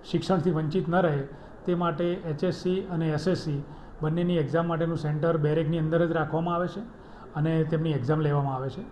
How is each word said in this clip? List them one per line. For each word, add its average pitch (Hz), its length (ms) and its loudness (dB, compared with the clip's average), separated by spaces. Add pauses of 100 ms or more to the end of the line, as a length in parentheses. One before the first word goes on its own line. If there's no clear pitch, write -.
(100)
શિક્ષણથી 180 400 2
વંચિત 156 380 0
ન 165 60 0
રહે, 156 280 4 (440)
તે 180 80 2
માટે 170 300 0
એચ 175 400 -2
એસ 180 180 0
સી 185 240 0
અને 165 220 0
એસ 151 200 0
એસ 180 100 2
સી 143 240 -2 (400)
બંનેની 175 340 2
એક્ઝામ 160 300 2
માટેનું 165 320 0
સેન્ટર 151 380 0
બેરેકની 151 420 2
અંદર 160 280 2
જ 160 60 0
રાખવામાં 165 420 0
આવે 175 140 0
છે 196 120 -8 (540)
અને 160 300 2
તેમની 160 280 0
એક્ઝામ 143 280 2
લેવામાં 143 360 2
આવે 131 140 -4
છે. 156 220 -10